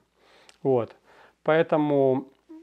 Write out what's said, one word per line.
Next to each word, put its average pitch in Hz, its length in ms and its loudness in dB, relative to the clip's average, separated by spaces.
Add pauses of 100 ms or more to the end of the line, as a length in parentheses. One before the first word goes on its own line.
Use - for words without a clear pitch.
(640)
Вот. 123 320 -2 (480)
Поэтому 147 840 0 (340)